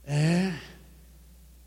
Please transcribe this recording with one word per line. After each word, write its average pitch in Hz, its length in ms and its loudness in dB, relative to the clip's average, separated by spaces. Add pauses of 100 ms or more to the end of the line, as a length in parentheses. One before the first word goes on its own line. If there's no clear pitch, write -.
É. 165 480 2 (1120)